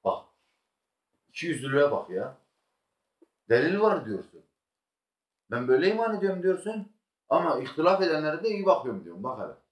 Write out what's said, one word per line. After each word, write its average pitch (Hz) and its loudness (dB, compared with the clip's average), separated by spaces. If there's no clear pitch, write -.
Bak. - -2
İkiyüzlülüğe 143 0
bak 90 -4
ya. - -6
Delil 156 4
var 190 2
diyorsun. 92 -10
Ben 123 -4
böyle 151 6
iman 220 0
ediyorum 185 -2
diyorsun. 196 -2
Ama 139 2
ihtilaf 185 2
edenlere 156 0
de 226 0
iyi 196 -2
bakıyorum 120 0
diyorum. 85 -14
Bak 113 -8
hele. - -10